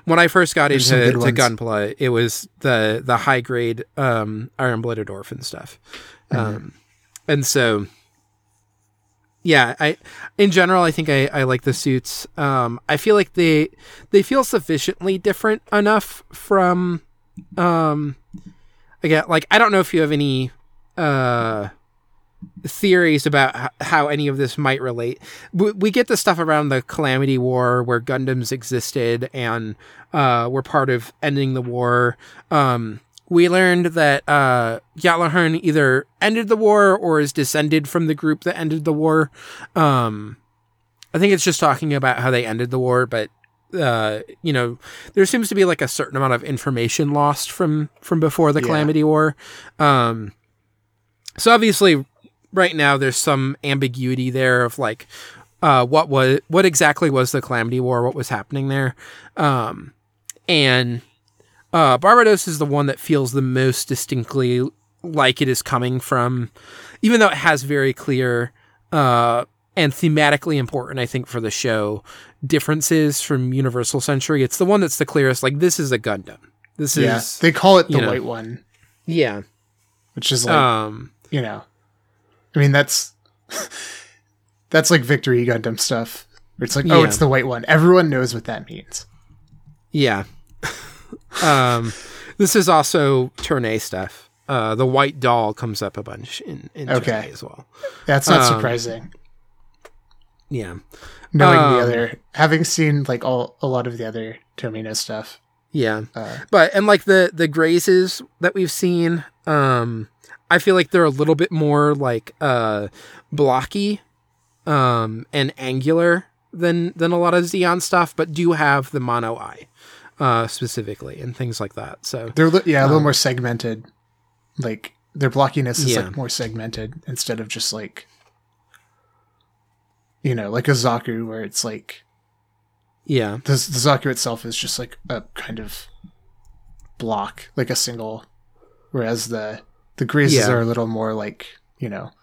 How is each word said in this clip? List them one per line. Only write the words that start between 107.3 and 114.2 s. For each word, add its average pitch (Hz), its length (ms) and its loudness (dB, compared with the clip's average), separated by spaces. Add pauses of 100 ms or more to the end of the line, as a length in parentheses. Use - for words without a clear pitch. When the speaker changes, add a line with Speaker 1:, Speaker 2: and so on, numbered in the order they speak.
Speaker 1:
the 165 140 0
Grazes 170 760 2 (200)
that 175 120 0
we've 185 180 -2
seen, 170 520 0 (240)
um, 123 640 0 (400)
I 170 100 4
feel 190 160 2
like 175 160 0
they're 175 140 4
a 156 40 4
little 151 260 0
bit 160 160 -2
more, 147 440 2
like, 123 460 -4
uh, 110 480 -2 (420)
blocky, 147 680 0 (640)